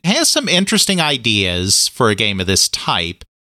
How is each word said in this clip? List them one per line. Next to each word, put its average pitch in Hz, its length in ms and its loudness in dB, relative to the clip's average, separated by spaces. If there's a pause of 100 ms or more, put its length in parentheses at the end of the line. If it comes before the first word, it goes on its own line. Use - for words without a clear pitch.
has 277 240 2
some 277 180 0
interesting 190 540 0
ideas 104 880 0
for 117 200 2
a 107 60 2
game 101 240 0
of 90 80 -4
this 95 220 2
type. 87 560 -4 (180)